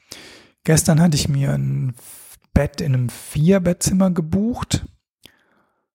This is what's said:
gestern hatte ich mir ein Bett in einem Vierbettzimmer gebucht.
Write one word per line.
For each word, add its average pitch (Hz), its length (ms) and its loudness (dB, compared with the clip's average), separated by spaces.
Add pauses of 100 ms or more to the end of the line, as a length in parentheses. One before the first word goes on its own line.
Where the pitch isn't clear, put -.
(640)
gestern 160 380 4
hatte 170 140 4
ich - 120 -2
mir 139 260 0
ein 135 420 -4 (580)
Bett 147 280 0
in 147 120 0
einem 123 160 0
Vierbettzimmer 180 1040 0
gebucht. 185 760 -4 (1080)